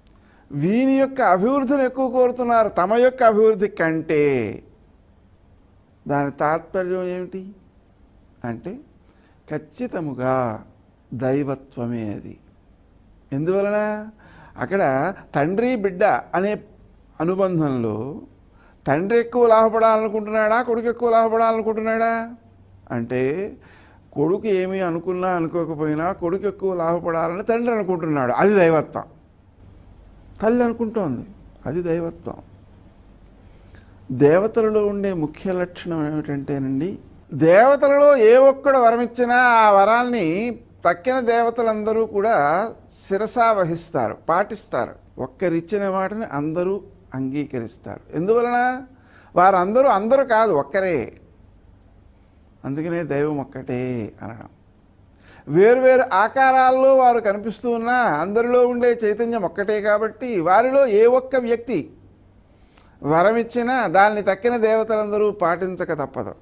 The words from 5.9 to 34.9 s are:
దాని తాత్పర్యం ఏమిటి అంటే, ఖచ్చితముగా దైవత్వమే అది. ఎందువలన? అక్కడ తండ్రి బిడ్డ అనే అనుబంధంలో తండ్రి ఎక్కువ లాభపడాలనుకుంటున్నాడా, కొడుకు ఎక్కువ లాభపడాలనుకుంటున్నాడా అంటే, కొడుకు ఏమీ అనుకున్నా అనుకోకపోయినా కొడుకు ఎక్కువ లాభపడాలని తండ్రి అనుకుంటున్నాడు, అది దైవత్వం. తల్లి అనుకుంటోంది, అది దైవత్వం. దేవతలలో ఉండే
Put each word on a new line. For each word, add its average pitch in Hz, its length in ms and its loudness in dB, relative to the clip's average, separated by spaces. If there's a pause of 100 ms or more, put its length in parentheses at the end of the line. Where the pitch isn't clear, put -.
దాని 143 240 -2
తాత్పర్యం 170 720 -4
ఏమిటి 185 520 -10 (880)
అంటే, 120 360 -12 (720)
ఖచ్చితముగా 131 1120 -6 (480)
దైవత్వమే 127 1000 -6
అది. - 240 -14 (960)
ఎందువలన? 208 760 -4 (480)
అక్కడ 156 560 -2 (220)
తండ్రి 190 400 0
బిడ్డ 196 280 -2
అనే 190 580 -2 (600)
అనుబంధంలో 156 1000 -2 (640)
తండ్రి 185 320 0
ఎక్కువ 233 280 2
లాభపడాలనుకుంటున్నాడా, 220 1120 2
కొడుకు 233 260 -4
ఎక్కువ 233 220 -2
లాభపడాలనుకుంటున్నాడా 226 1300 0 (560)
అంటే, 131 680 -4 (560)
కొడుకు 180 340 -2
ఏమీ 190 320 -2
అనుకున్నా 180 560 -4
అనుకోకపోయినా 160 760 -4
కొడుకు 190 360 -4
ఎక్కువ 190 260 -4
లాభపడాలని 170 720 -4
తండ్రి 233 300 -2
అనుకుంటున్నాడు, 165 580 -2
అది 165 220 2
దైవత్వం. 165 500 2 (1400)
తల్లి 240 240 2
అనుకుంటోంది, 214 600 -6 (380)
అది 160 160 -4
దైవత్వం. 165 540 -6 (1800)
దేవతలలో 214 760 2
ఉండే 202 260 -4